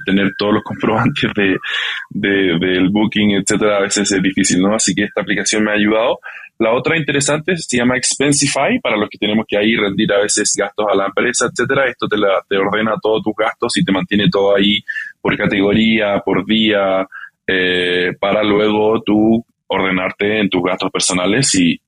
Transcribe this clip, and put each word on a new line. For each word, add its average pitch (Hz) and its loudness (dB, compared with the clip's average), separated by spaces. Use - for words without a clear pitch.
tener 98 2
todos 104 0
los 104 0
<laughs> - -20
comprobantes 117 -2
de, 98 2
de, 98 0
del 92 2
booking, 104 2
etcétera, 101 0
a 98 2
veces 101 0
es 98 0
difícil, 95 0
¿no? 101 2
Así 98 -2
que 101 0
esta 104 -4
aplicación 104 -2
me 107 0
ha 104 0
ayudado. 110 2
La 113 2
otra 147 0
interesante 151 -2
se 156 -4
llama 123 2
Expensify, 143 0
para 113 -2
los 104 -2
que - -18
tenemos 107 0
que 104 -2
ahí 110 2
rendir 101 0
a 101 4
veces 104 -2
gastos 101 -2
a 98 2
la 98 0
empresa, 117 -2
etcétera. 131 0
Esto 110 -4
te 104 -2
la, 98 2
te 101 0
ordena 107 0
todos 107 0
tus 107 -4
gastos 110 -2
y 92 0
te 98 0
mantiene 98 0
todo 98 2
ahí 104 2
por 95 -2
categoría, 104 2
por 95 0
día, 101 2
eh, 90 0
para 101 0
luego 107 2
tú 110 2
ordenarte 95 -2
en 98 0
tus 90 0
gastos 92 -2
personales 92 0
y, 85 2